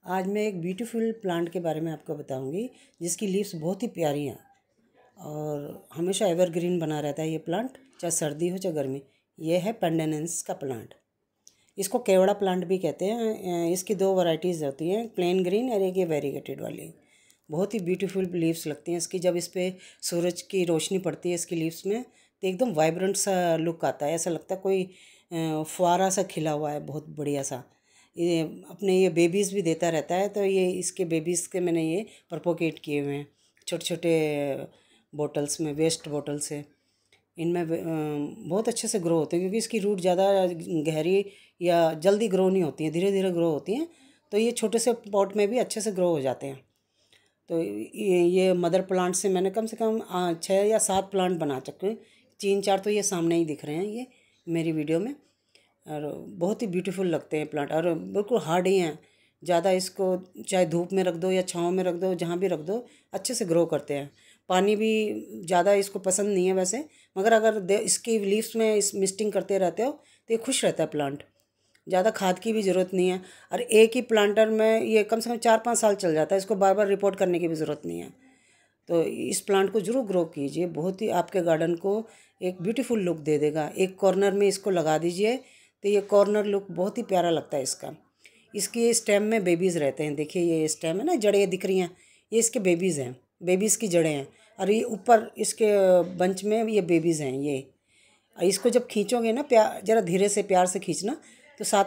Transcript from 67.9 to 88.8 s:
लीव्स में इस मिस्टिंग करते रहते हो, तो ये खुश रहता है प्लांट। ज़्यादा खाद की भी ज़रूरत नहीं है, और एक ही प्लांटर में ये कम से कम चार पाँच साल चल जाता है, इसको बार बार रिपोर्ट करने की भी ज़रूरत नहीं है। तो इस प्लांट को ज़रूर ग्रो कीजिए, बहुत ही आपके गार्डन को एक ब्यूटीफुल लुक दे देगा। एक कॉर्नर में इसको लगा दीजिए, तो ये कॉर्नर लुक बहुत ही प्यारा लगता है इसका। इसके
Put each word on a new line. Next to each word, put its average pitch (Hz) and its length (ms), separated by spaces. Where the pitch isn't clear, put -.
लीव्स 208 380
में 220 200
इस 202 180
मिस्टिंग 196 380
करते 190 260
रहते 180 240
हो, 262 100
तो - 380
ये 226 60
खुश 247 280
रहता 165 200
है 156 60
प्लांट। 143 320
ज़्यादा 185 220
खाद 185 280
की 226 140
भी 214 100
ज़रूरत 185 320
नहीं 185 140
है, 185 140
और - 80
एक 220 340
ही 247 80
प्लांटर 214 460
में 220 340
ये 214 220
कम 226 160
से 233 100
कम 240 60
चार 226 220
पाँच 233 200
साल 208 160
चल 180 200
जाता 156 200
है, 196 40
इसको 190 160
बार 196 200
बार 208 120
रिपोर्ट 196 300
करने 180 220
की 170 100
भी 165 60
ज़रूरत 151 320
नहीं 87 120
है। - 320
तो 170 140
इस - 380
प्लांट 196 300
को 214 100
ज़रूर 233 240
ग्रो 185 200
कीजिए, 156 420
बहुत 175 360
ही 214 60
आपके 175 320
गार्डन 170 340
को 202 340
एक 180 200
ब्यूटीफुल 226 380
लुक 175 160
दे 151 220
देगा। 151 400
एक 185 180
कॉर्नर 196 360
में 202 160
इसको 190 220
लगा 156 280
दीजिए, 180 380
तो 202 60
ये 202 120
कॉर्नर 202 440
लुक 196 260
बहुत 185 280
ही 233 40
प्यारा 175 280
लगता 156 260
है 135 60
इसका। 143 340
इसके 233 400